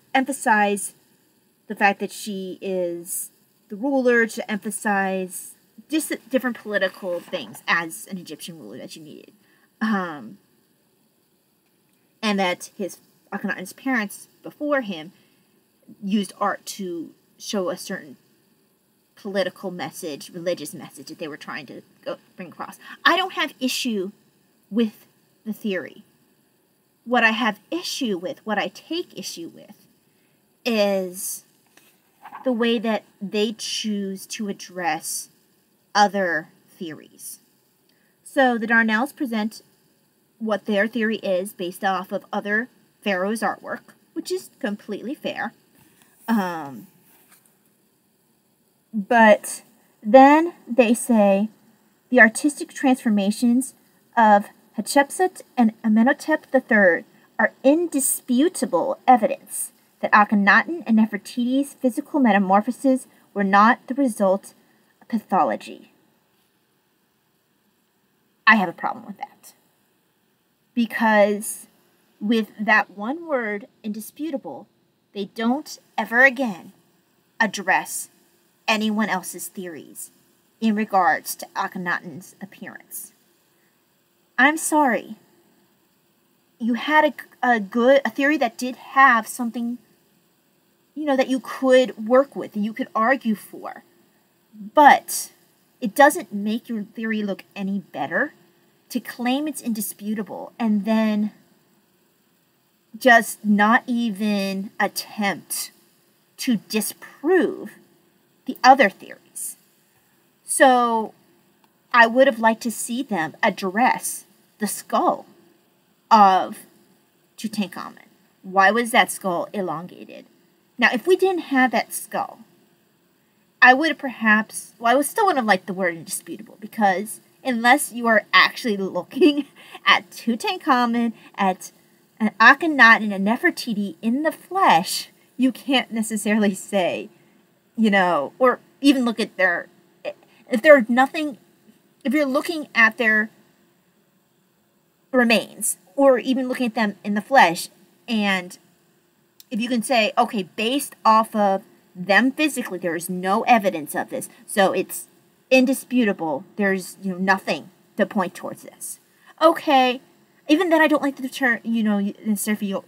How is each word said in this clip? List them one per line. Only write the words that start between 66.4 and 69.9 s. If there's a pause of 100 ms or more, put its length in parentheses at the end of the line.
I
have
a
problem
with
that. (1200)